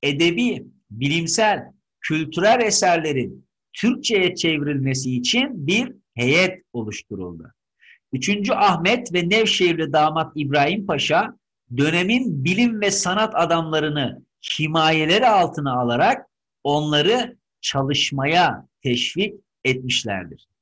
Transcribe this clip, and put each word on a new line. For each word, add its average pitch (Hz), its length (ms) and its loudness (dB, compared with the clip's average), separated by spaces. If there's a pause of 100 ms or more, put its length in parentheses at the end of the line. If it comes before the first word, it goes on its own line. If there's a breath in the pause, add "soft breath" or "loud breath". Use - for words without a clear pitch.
Edebi, 170 640 0 (240)
bilimsel, 165 720 0 (360)
kültürel 170 600 0
eserlerin 165 880 0 (260)
Türkçe'ye 208 600 0
çevrilmesi 135 840 -2
için 220 500 -2
bir 220 260 0 (220)
heyet 165 480 2 (100)
oluşturuldu. 92 800 -10 (600 soft breath)
Üçüncü 202 400 -2
Ahmet 190 640 2
ve 175 140 0
Nevşehirli 175 640 2
damat 156 440 2
İbrahim 151 500 0
Paşa 175 480 0 (420)
dönemin 175 680 0
bilim 214 360 2
ve 202 100 0
sanat 202 440 -2
adamlarını 156 880 0 (360)
himayeleri 160 680 2
altına 151 520 0
alarak 127 460 0 (380)
onları 151 720 0 (240)
çalışmaya 139 1080 0 (160)
teşvik 143 520 -2 (300)
etmişlerdir. 120 840 -4 (140)